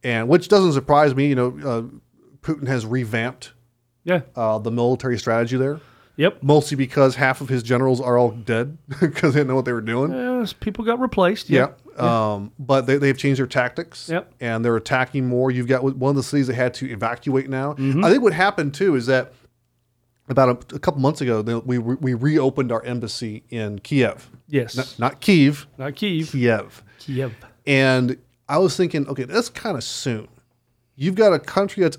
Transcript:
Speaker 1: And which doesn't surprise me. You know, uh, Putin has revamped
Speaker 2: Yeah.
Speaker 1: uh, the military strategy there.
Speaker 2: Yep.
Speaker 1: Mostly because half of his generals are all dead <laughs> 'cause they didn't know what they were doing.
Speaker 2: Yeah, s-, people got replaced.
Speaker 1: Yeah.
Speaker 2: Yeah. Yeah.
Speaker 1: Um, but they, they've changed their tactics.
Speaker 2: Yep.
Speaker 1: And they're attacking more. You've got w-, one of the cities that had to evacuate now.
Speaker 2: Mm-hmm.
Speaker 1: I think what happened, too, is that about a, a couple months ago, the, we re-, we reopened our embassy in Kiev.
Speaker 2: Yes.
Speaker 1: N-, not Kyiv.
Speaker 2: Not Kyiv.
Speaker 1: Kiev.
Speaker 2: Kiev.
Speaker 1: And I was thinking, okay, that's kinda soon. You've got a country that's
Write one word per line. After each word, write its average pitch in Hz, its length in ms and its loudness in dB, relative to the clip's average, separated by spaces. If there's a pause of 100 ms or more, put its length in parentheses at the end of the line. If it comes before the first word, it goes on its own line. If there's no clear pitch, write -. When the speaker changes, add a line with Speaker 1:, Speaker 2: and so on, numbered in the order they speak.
Speaker 1:
And 117 240 -2
which - 200 4
doesn't 190 260 6
surprise 143 400 4
me. 139 140 2
You 139 60 2
know, 127 300 0
uh, 117 180 -4 (600)
Putin 147 260 -6
has 123 180 -2
revamped 117 680 -4 (520)
Speaker 2:
Yeah. 175 160 0 (160)
Speaker 1:
uh, 110 220 0
the 110 120 -4
military 120 480 0
strategy 117 380 0
there. 143 240 -2 (360)
Speaker 2:
Yep. 160 260 0
Speaker 1:
Mostly 147 340 4
because 135 400 4
half 131 240 0
of 139 80 -10
his 127 140 -2
generals 123 380 2
are 123 180 2
all 123 140 4
dead 117 520 -4
<laughs> - 60 -18
'cause 147 420 0
they 147 80 4
didn't 135 80 0
know 127 80 0
what 127 80 0
they 123 80 -2
were 117 80 -2
doing. 120 320 -2
Speaker 2:
Yeah, 254 300 -4
s-, 214 100 -6
people 214 320 -8
got 233 160 -2
replaced. 208 480 0
Speaker 1:
Yeah. 135 200 4 (280)
Speaker 2:
Yeah. 127 80 -4
Yeah. 113 300 2
Speaker 1:
Um, 101 240 -10
but 135 240 2
they, 135 160 2
they've 139 180 2
changed 139 240 0
their 131 60 0
tactics. - 640 -4
Speaker 2:
Yep. 175 300 -6
Speaker 1:
And 113 240 -4
they're 117 120 2
attacking 127 500 -2
more. 127 240 0
You've 123 180 -2
got 131 100 2
w-, 135 180 0
one 131 140 0
of 143 60 2
the 135 60 0
cities 139 260 0
that 123 60 -4
had 127 200 -2
to 131 160 -10
evacuate 131 580 -2
now. 135 240 -4
Speaker 2:
Mm-hmm. 139 320 0
Speaker 1:
I - 60 6
think 247 120 4
what 202 120 4
happened, 165 400 -2
too, 185 200 0
is 120 120 -2
that 131 260 0 (960)
about 131 200 4 (240)
a, 160 40 -10
a - 20 -8
couple 147 220 -2
months 131 220 0
ago, 117 200 0
the, 113 180 -4
we 123 180 -4
re-, 120 200 -4
we 131 160 -2
reopened 135 580 0
our 113 120 -2
embassy 117 640 -8
in 107 300 -6
Kiev. 120 520 0 (180)
Speaker 2:
Yes. 123 300 -4
Speaker 1:
N-, 127 60 -4 (140)
not 127 240 -4
Kyiv. 147 420 4 (140)
Speaker 2:
Not 139 160 -10
Kyiv. 160 360 -4
Speaker 1:
Kiev. 117 520 -2 (160)
Speaker 2:
Kiev. 131 360 -8 (320)
Speaker 1:
And 131 520 2 (320)
I 151 80 2
was 180 180 2
thinking, 156 320 -2
okay, 135 160 -6
that's 196 240 -2
kinda 175 320 -6
soon. 113 480 -6 (680)
You've 175 200 -2
got 208 180 6
a 160 60 2
country 196 440 -2
that's 160 160 2